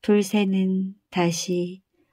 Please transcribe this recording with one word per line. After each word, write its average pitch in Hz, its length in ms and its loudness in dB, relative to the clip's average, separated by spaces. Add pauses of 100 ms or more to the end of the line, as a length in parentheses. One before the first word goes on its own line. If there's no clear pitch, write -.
불새는 190 920 0 (160)
다시 175 720 -2 (300)